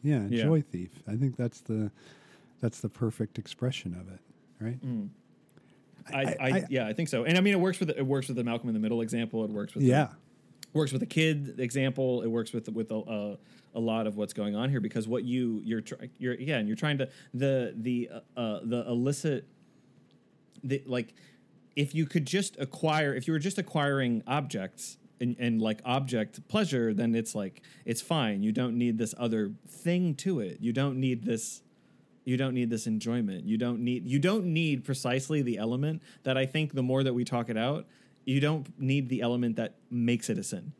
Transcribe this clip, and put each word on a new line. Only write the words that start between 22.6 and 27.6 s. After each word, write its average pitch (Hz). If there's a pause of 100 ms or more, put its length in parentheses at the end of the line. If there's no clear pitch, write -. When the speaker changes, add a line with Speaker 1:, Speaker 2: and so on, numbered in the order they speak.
Speaker 2:
if 120
you 160
were 156
just 190
acquiring 139
objects 123 (240)
and, 123
and, 117
like, 110
object 123
pleasure, 135
then 117
it's, 113
like, 98 (240)